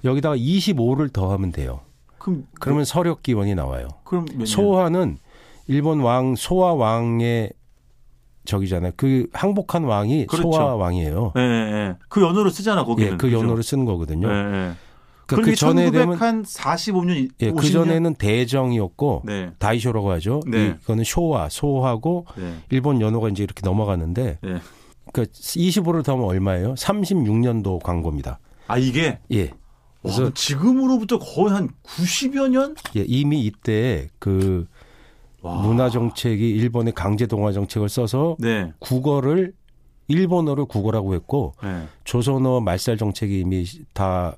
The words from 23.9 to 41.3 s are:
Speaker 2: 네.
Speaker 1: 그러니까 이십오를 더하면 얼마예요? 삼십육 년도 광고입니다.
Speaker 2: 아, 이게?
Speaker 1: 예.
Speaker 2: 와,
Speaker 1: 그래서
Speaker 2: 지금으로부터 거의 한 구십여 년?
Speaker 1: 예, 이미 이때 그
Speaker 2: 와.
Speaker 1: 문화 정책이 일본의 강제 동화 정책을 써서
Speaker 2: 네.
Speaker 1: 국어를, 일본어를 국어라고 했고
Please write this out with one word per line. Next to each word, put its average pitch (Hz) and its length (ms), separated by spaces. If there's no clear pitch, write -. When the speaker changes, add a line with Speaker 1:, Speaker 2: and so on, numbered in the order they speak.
Speaker 2:
네. 92 180
Speaker 1:
그러니까 214 200
이십오를 170 480
더하면 127 240
얼마예요? 95 480
삼십육 175 640
년도 110 420
광고입니다. 80 600
Speaker 2:
아, 120 100
이게? 131 420
Speaker 1:
예. 101 200
Speaker 2:
와, 95 120
Speaker 1:
그래서 127 180
Speaker 2:
지금으로부터 233 880
거의 196 340
한 196 160
구십여 269 680
년? 277 260
Speaker 1:
예, 104 120
이미 143 380
이때 107 640
그 95 480
Speaker 2:
와. 87 200
Speaker 1:
문화 120 280
정책이 117 600
일본의 117 420
강제 101 320
동화 104 260
정책을 101 380
써서 135 500
Speaker 2:
네. 107 400
Speaker 1:
국어를, 143 760
일본어를 160 580
국어라고 101 500
했고 87 380